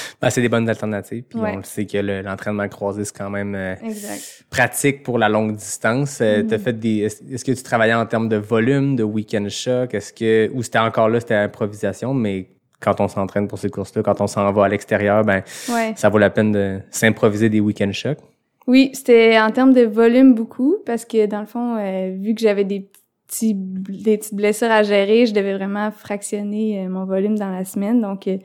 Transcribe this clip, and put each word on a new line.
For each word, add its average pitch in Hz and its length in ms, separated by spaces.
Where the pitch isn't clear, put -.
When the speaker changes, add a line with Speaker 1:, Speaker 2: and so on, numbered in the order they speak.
Speaker 1:
Ben, 123 100
c'est 127 100
des 120 80
bonnes 113 200
alternatives. 107 600
Puis - 100
Speaker 2:
Ouais. 214 160
Speaker 1:
on 95 40
le 95 40
sait - 240
que 101 120
le, 98 240
l'entraînement 101 460
croisé, 101 360
c'est - 120
quand 101 140
même, 101 240
euh, 95 300
Speaker 2:
Exact. - 680
Speaker 1:
pratique 135 540
pour 120 120
la 113 120
longue 107 260
distance. 120 640
Euh, 107 220
Speaker 2:
Mhm. 113 60
Speaker 1:
t'as 110 100
fait 113 140
des, 110 300
est-ce, 107 200
est-ce 123 120
que 135 80
tu 117 100
travaillais 113 320
en 117 120
termes 113 220
de 110 80
volume, 127 600
de 113 80
week-end 107 440
shock ? 127 460
Est-ce 101 180
que, 110 400
ou 123 120
c'était - 160
encore 113 280
là, 117 120
c'était 117 160
improvisation, 104 800
mais 98 340
quand 101 200
on 101 60
s'entraîne 98 400
pour 98 140
ces 101 100
courses-là, 101 320
quand 101 180
on 101 60
s'en 101 240
va 101 140
à 98 40
l'extérieur, 104 560
ben, 98 200
Speaker 2:
Ouais. 226 260
Speaker 1:
ça - 140
vaut 101 100
la 101 120
peine 107 200
de 98 300
s'improviser 110 580
des 107 120
week-end 104 320
shocks ? 123 260
Speaker 2:
Oui, 262 260
c'était 226 460
en 220 100
termes 262 220
de 254 100
volume 233 520
beaucoup, 247 420
parce 233 180
que 220 220
dans 208 140
le 208 60
fond, 240 340
euh, 190 360
vu 196 160
que 214 80
j'avais 208 220
des 196 260
petits, 220 300
des 190 600
petites 208 200
blessures 208 340
à 220 140
gérer, 208 420
je 214 80
devais 196 200
vraiment 202 360
fractionner, 208 920
euh, 185 40
mon 190 160
volume 196 320
dans 196 140
la 185 140
semaine. 208 360
Donc, 196 280
euh, 190 160